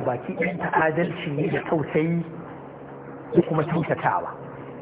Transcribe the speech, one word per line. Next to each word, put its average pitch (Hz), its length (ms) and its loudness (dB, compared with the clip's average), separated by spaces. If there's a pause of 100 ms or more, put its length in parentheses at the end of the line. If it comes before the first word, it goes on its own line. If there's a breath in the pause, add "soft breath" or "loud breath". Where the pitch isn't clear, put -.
baki 123 320 -2
ɗayan 175 220 -2
ta - 120 -2 (160)
adalci 160 440 0
ne 147 180 0
da 180 120 0 (100)
tausayi 165 520 2 (1120)
da 175 80 10
kuma 156 220 2
kyautatawa. 147 680 2 (520)